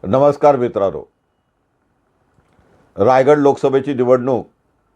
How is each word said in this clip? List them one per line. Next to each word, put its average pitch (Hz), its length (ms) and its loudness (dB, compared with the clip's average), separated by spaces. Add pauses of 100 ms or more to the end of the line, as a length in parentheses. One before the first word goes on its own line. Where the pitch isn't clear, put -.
नमस्कार 143 500 2
मित्रांनो, 98 460 -4 (1900)
रायगड 131 420 2
लोकसभेची 139 560 0
निवडणूक 123 520 -2 (500)